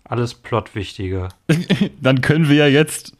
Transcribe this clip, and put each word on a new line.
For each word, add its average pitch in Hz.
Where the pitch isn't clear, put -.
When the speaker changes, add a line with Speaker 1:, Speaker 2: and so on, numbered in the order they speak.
Speaker 1:
alles 120
Plotwichtige. 95
Speaker 2:
<laughs> 170
Dann 131
können 156
wir 143
ja 147
jetzt 147